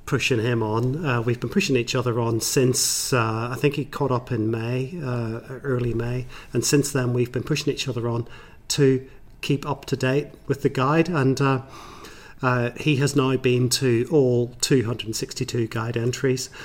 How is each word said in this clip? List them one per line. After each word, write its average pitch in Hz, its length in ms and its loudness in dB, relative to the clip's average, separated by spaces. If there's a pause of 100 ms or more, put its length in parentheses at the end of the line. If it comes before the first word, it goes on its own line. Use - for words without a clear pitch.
pushing 127 340 2
him 117 220 0
on. 120 420 0
Uh, 123 200 2
we've 117 160 0
been 123 100 -4
pushing - 260 2
each 120 200 0
other 120 240 0
on 117 200 2
since, - 760 2
uh, 113 380 0
I 127 60 -6
think 143 180 2
he 143 100 -4
caught 135 260 -2
up 123 200 -2
in 110 200 0
May, 123 420 -4 (100)
uh, 120 360 -4 (240)
early 120 320 0
May, 120 320 -2 (260)
and 120 100 2
since 143 280 2
then 127 220 0
we've 123 180 0
been 120 120 -4
pushing 143 300 -2
each - 140 -6
other 120 200 -4
on 117 200 -2 (420)
to 135 380 4 (340)
keep 143 260 -2
up 139 180 -6
to - 120 -4
date 135 300 0 (200)
with 135 140 -2
the 143 80 2
guide, 156 400 2
and, 135 320 2
uh, 135 200 2 (840)
uh, 123 340 2
he 151 200 2
has 135 180 2
now 131 220 4
been 123 320 2
to 123 420 2
all 123 500 4
two 127 240 4
hundred 107 220 -4
and 110 80 -6
sixty-two - 520 -4
guide 117 300 -6
entries. 127 520 0 (160)